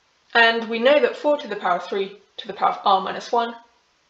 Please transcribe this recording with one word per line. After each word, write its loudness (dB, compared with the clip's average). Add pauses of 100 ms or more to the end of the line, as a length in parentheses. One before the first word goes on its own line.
(340)
And 2
we -4
know 6
that 0
four 2
to -10
the -8
power 0
of -6
three -6 (180)
to -16
the -12
power 0
of -8
r 4
minus -8
one 0 (560)